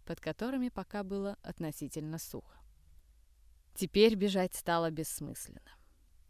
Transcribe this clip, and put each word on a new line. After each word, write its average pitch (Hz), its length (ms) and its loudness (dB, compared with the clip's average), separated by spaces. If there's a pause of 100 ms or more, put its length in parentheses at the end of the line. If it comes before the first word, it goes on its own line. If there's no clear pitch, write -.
под 170 140 -8
которыми 247 500 -2
пока 214 340 -6
было 196 400 -4
относительно 156 760 -6
сухо. - 420 -12 (1120)
Теперь 214 420 6
бежать 190 380 2
стало 170 380 2
бессмысленно. - 680 -8 (680)